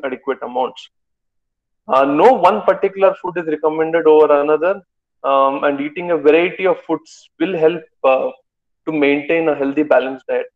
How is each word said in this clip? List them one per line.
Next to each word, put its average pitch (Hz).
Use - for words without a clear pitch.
adequate 127
amounts. 123
Uh, 139
no 156
one 196
particular 190
food 175
is 165
recommended 160
over 151
another, 160
um, 139
and 143
eating 175
a 165
variety 165
of 175
foods -
will 180
help, 160
uh, 131
to 160
maintain 147
a 147
healthy, 139
balanced 131
diet. 127